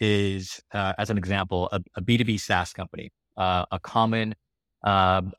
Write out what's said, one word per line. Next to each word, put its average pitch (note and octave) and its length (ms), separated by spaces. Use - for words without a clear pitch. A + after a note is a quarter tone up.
is, G2+ 600
uh, G2 260
as G#2+ 120
an G#2 80
example, F#2 540
a, G2 80
a G2 40
B A#2 180
two A#2+ 60
B G#2 140
SaaS F2+ 340
company, - 380
uh, F2+ 360
a F#2 80
common, A2+ 540
um, F#2+ 540